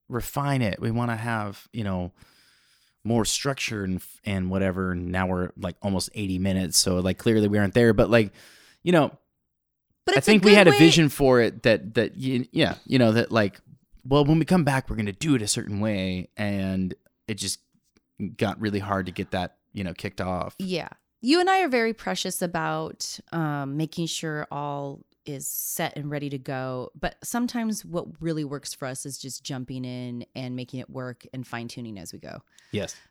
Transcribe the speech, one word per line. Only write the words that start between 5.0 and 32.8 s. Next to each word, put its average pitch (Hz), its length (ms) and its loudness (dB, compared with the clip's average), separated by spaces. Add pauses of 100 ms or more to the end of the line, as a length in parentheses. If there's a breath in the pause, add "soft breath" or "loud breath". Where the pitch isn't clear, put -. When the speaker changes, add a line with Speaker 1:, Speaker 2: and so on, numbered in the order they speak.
Speaker 1:
now 92 160 0
we're, 90 300 -2
like, 87 240 -8
almost 98 320 -2
eighty 98 240 -4
minutes. 95 400 0
So, 90 220 2
like, 92 180 0
clearly 110 300 4
we 104 100 2
aren't 101 160 2
there, 117 200 8
but, 101 160 4
like, 107 240 4 (500 soft breath)
you 175 80 0
know, 156 260 4 (880)
Speaker 2:
But 359 100 4
Speaker 1:
I - 40 6
Speaker 2:
it's - 80 0
a 196 40 8
Speaker 1:
think 214 120 8
we 208 80 10
Speaker 2:
good 202 60 12
Speaker 1:
had 196 100 10
a 160 40 10
Speaker 2:
way - 80 8
Speaker 1:
vision 165 300 8
for 131 300 4
it 113 240 0
that, 110 300 2
that, 110 240 0
y-, 131 340 -2
yeah, 127 240 0 (100)
you 131 140 4
know, 117 140 6
that, 117 180 0
like, 107 300 0 (420)
well, 143 220 4
when 160 140 6
we 151 60 2
come 180 200 4
back, 135 240 0
we're 110 80 -6
gonna 104 160 -2
do 151 220 0
it 117 60 2
a 104 60 -6
certain 104 320 -4
way. 95 560 -2
And 95 580 -2 (340)
it 110 80 -4
just 95 240 -6 (760)
got 101 240 -2
really 101 200 -2
hard 98 260 -2
to 90 80 -8
get 92 180 -8
that, 92 260 -6 (140)
you 104 140 -8
know, 85 80 -6
kicked - 260 -10
off. 92 400 -4
Speaker 2:
Yeah. 185 300 -6 (320)
You 285 200 2
and 359 80 0
I 381 120 2
are 349 60 0
very 233 260 0
precious 185 480 -6
about, 160 800 -6 (140)
um, 143 440 -4
making 160 300 -4
sure 151 440 -6
all 143 540 -8 (200)
is 139 200 -10
set - 520 -6
and 147 120 -8
ready 143 200 -6
to 139 100 -8
go. 131 560 -8
But - 280 -8
sometimes 233 600 -4
what 170 220 -8 (140)
really 160 240 -4
works 139 280 -10
for - 140 -10
us 127 180 -10
is 135 120 -12
just - 260 -14
jumping 131 400 -10
in 123 500 -10
and 127 220 -10
making 127 240 -10
it - 100 -12
work 127 440 -12
and 127 120 -10
fine-tuning 117 540 -12
as 85 140 -16
we - 60 -16
go. - 220 -16 (300 soft breath)
Speaker 1:
Yes. 98 240 -6 (140 loud breath)